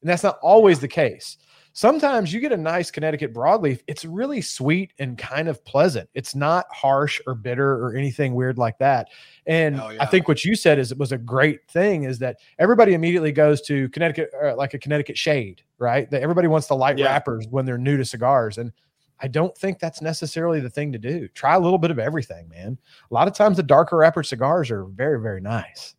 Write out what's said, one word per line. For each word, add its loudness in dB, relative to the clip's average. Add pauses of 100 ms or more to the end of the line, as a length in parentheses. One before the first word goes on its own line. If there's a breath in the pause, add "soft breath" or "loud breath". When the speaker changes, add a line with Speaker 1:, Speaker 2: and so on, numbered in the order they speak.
Speaker 1:
And -6
that's 0
not 0
always 8
the -6
case. -4 (360 soft breath)
Sometimes 2
you -6
get -2
a -2
nice -4
Connecticut -6
broadleaf. 0
It's -12
really -6
sweet -4
and -8
kind -6
of -8
pleasant. 0
It's -10
not 0
harsh 0
or -6
bitter -2 (120)
or -4
anything -2
weird -2
like -2
that. 0 (360 loud breath)
And 0
Speaker 2:
Hell -8
Speaker 1:
I -12
Speaker 2:
yeah. -2
Speaker 1:
think 2
what 0
you 0
said 4
is, -2
it -12
was -4
a -4
great 0
thing, 0
is -6
that -6 (220 soft breath)
everybody 6
immediately 0
goes 4
to -2
Connecticut, -2 (120)
uh, 0
like -4
a -10
Connecticut -4
shade, -4 (140)
right? 0
That -2
everybody 2
wants 2
the 0
light 2
Speaker 2:
Yeah. 2
Speaker 1:
wrappers -2
when -2
they're -4
new 0
to -2
cigars. 0
And -8 (480)
I -8
don't -4
think -6
that's -8
necessarily -4
the -6
thing -6
to -8
do. -8
Try 0
a 6
little 2
bit 0
of -4
everything, -6
man. -14 (320 soft breath)
A -8
lot 4
of -4
times 4
the 0
darker 4
wrappered 6
cigars -2
are -6
very, -4
very -6
nice. -8